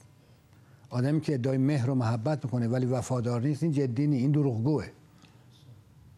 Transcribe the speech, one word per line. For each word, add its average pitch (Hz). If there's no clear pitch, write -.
آدمی 139
که 156
ادعای 131
مهر 131
و 135
محبت 120
می‌کنه 117
ولی 127
وفادار 123
نیست، 143
این 165
جدی 139
نیست، 139
این 143
دروغگوه، 131